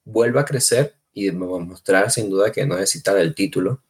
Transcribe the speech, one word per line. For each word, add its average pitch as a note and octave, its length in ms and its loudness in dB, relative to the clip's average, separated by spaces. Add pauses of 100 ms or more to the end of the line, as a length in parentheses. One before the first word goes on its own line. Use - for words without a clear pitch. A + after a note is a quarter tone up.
vuelva A#2 360 2
a D3 40 0
crecer C3+ 520 0 (160)
y G2 180 -2
mo-, F2+ 300 -6
mostrar F#2+ 500 0
sin G#2+ 180 -2
duda G2 220 2
que C#3 160 -2
no D3+ 80 -2
necesita G2 400 -2
del E2+ 200 2
título G2 560 -2